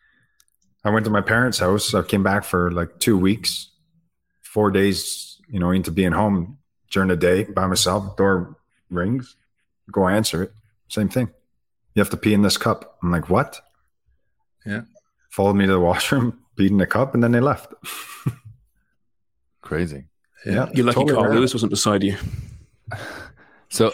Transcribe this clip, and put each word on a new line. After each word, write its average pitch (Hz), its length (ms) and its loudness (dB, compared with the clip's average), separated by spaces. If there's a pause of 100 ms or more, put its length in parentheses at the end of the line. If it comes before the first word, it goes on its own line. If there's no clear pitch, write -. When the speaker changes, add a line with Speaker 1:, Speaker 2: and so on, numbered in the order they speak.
(840)
Speaker 1:
I 104 60 -2
went 110 160 2
to 110 60 0
my 104 100 2
parents' 113 380 0
house. 98 340 0
I 98 80 2
came 98 220 0
back 98 220 2
for, 87 260 0
like, 85 280 -4
two 110 180 2
weeks, 95 520 0 (720)
four 107 300 0
days, - 760 -2
you 98 120 -6
know, 87 100 0
into 92 220 0
being 90 220 0
home 101 440 -2 (320)
during 95 200 0
the 90 60 2
day 90 280 2
by 95 240 -2
myself. 95 500 -2
Door 95 400 0 (320)
rings, 101 460 -6 (560)
go 95 160 2
answer 95 340 0
it. 98 100 -6 (360)
Same - 220 -2
thing. 127 200 -2 (640)
"You 104 80 2
have 98 80 0
to - 80 -6
pee 107 160 2
in 101 80 4
this 98 160 2
cup." - 460 -4
I'm 87 80 0
like, 85 180 -2
"What?" 117 320 0 (1040)
Speaker 2:
Yeah. 107 160 -6 (500)
Speaker 1:
Followed 101 240 2
me 98 100 4
to - 80 4
the 92 80 4
washroom, 117 580 0 (100)
<laughs> - 80 -12
peed 98 120 4
in 101 80 2
the 92 100 2
cup, - 260 -2
and 120 80 2
then 120 120 4
they 120 80 2
left. - 320 -2 (920)
<laughs> - 1000 -20
Speaker 3:
Crazy. 76 440 -6 (400)
Speaker 1:
Yeah, 107 280 -2
Speaker 4:
You're 123 120 2
lucky 120 100 2
Speaker 1:
totally 139 180 2
Speaker 4:
Carl 110 100 2
Speaker 1:
random. 110 160 2
Speaker 4:
Lewis 127 140 2
wasn't 113 180 -2
beside 104 320 0
you. 101 120 0 (1500)
Speaker 3:
So, 110 240 2